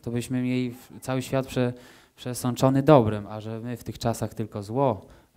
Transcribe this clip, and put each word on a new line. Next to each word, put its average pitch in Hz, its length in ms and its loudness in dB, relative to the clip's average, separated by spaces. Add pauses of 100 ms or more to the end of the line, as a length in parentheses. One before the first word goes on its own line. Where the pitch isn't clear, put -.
to 117 100 -10
byśmy 123 300 -4
mieli 127 300 -2
w-, - 300 -18
cały 131 200 -4
świat 131 260 -2
prze-, 123 260 0 (420)
przesączony 131 680 0
dobrem, 107 440 6
a 107 140 -10
że 110 180 -10
my 120 180 -8
w - 60 -14
tych - 160 -10
czasach 113 340 -2
tylko 107 300 -8
zło 113 420 0 (320)